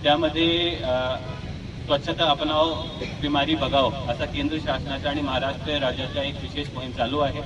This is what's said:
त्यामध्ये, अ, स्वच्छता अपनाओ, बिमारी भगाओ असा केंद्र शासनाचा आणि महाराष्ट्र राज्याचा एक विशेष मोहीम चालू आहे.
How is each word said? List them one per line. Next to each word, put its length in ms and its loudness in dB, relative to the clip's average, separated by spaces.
त्यामध्ये, 800 4
अ, 300 0
स्वच्छता 400 2
अपनाओ, 480 4
बिमारी 340 2
भगाओ 360 4
असा 340 -2
केंद्र 320 -2
शासनाचा 520 -2
आणि 120 -2
महाराष्ट्र 500 -2
राज्याचा 520 -2
एक 180 -4
विशेष 320 -6
मोहीम 180 -6
चालू 280 0
आहे. 260 0